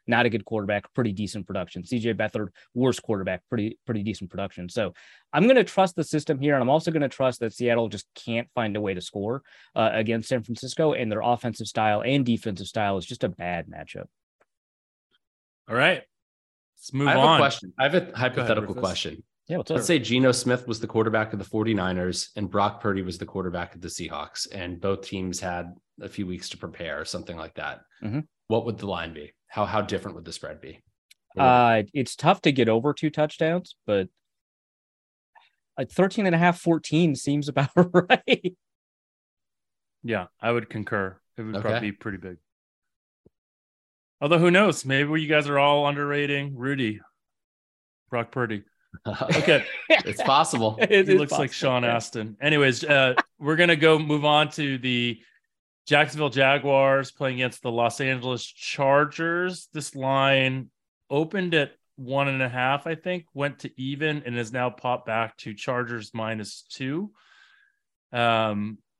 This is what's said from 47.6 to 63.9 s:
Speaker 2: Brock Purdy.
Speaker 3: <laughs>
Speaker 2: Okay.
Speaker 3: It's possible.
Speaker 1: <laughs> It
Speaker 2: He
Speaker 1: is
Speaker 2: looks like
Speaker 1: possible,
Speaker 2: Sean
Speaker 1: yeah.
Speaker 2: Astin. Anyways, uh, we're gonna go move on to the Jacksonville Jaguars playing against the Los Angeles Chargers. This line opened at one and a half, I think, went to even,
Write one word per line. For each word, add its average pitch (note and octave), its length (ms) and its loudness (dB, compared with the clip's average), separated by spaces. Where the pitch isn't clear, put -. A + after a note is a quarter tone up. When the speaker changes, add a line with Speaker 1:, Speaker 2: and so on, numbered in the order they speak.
Speaker 2:
Brock A#2 240 -4
Purdy. G#2+ 360 -4
Speaker 3:
<laughs> - 380 -20
Speaker 2:
Okay. D3 600 2
Speaker 3:
It's - 320 2
possible. C3+ 560 2
Speaker 1:
<laughs> - 20 -2
It A3 80 2
Speaker 2:
He G3 40 4
Speaker 1:
is F#3 80 8
Speaker 2:
looks D3 120 -2
like C#3+ 180 0
Speaker 1:
possible, C#3 220 0
Speaker 2:
Sean B2 100 0
Speaker 1:
yeah. A#2 140 0
Speaker 2:
Astin. G#2+ 440 -6
Anyways, C#3+ 440 2
uh, C3+ 300 4
we're D3+ 180 0
gonna E3+ 200 6
go D#3 220 6
move D3+ 260 0
on D3 280 4
to C#3 260 -4
the A#2+ 420 -2
Jacksonville D3 440 2
Jaguars C3+ 800 2
playing C3 240 -4
against B2+ 260 -4
the B2+ 100 -6
Los A#2 300 0
Angeles B2+ 460 -4
Chargers. E3 1300 0
This D3 200 -10
line C3+ 760 0
opened D#3+ 420 -2
at D3 200 0
one C#3 320 -2
and C3+ 120 -2
a B2+ 80 0
half, B2+ 380 -2
I E3 80 -6
think, F3 400 -6
went C#3 240 -4
to - 200 -12
even, C#3+ 460 -4